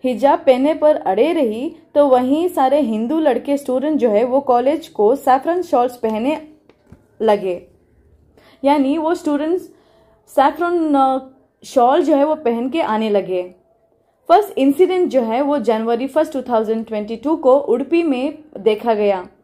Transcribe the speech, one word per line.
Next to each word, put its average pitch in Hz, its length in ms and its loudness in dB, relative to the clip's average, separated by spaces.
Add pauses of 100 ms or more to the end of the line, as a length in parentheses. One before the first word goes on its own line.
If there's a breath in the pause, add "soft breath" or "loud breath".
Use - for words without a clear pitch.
hijab 277 340 2
पहनने 269 340 2
पर 302 220 2
अड़े 240 380 0
रही, 262 420 -2 (200 loud breath)
तो 294 120 4
वहीं 262 400 2
सारे 285 320 2
हिंदू 233 400 -2
लड़के 277 380 0
student 269 420 -2
जो 233 100 2
है 214 140 2
वो 254 160 0
कॉलेज 269 480 0
को 214 280 2
saffron 277 460 0
शॉल्स 247 340 -2
पहने 233 520 -4 (760)
लगे, 196 460 -2 (960 soft breath)
यानी 285 340 2
वो 320 180 0
students 311 480 -2 (640 soft breath)
saffron, 311 680 0
अ, 262 320 0 (380)
shawl 269 360 2
जो 294 140 2
है 277 100 2
वो 311 100 0
पहन 247 340 -4
के 320 120 -4
आने 220 280 -2
लगे। 180 460 -2 (760)
First 403 280 4
incident 349 520 2
जो 247 120 2
है 226 200 -2
वो 285 180 0
जनवरी 226 480 -2
फर्स्ट, 311 260 -2
टू 262 80 -4
थाउजेंड 226 440 -2
ट्वेंटी 214 300 -8
टू 285 200 -2
को 277 220 2
उडुपी 285 460 0
में 277 340 -4 (220)
देखा 214 340 0
गया। 202 340 -2 (160)